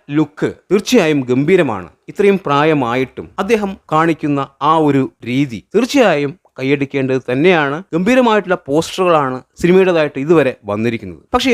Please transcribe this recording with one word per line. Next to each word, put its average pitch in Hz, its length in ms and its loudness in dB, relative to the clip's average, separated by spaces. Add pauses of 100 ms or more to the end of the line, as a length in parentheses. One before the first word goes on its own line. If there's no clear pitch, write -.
(180)
ലുക്ക് 151 320 -2 (240)
തീർച്ചയായും 170 580 2
ഗംഭീരമാണ്. 131 580 0 (220)
ഇത്രയും 196 340 2
പ്രായമായിട്ടും 135 840 -2 (140)
അദ്ദേഹം 208 300 -2 (200)
കാണിക്കുന്ന 156 460 -2 (300)
ആ 160 60 2 (140)
ഒരു 139 140 2 (280)
രീതി 127 300 -4 (160)
തീർച്ചയായും 202 560 0 (260)
കൈയടിക്കേണ്ടത് 135 680 -2
തന്നെയാണ്. 147 500 2 (160)
ഗംഭീരമായിട്ടുള്ള 208 640 0 (100)
പോസ്റ്ററുകളാണ് 151 720 0 (240)
സിനിമയുടേതായിട്ട് 175 640 2
ഇതുവരെ 147 300 2 (160)
വന്നിരിക്കുന്നത്. 104 520 -4 (120)
പക്ഷെ 247 200 0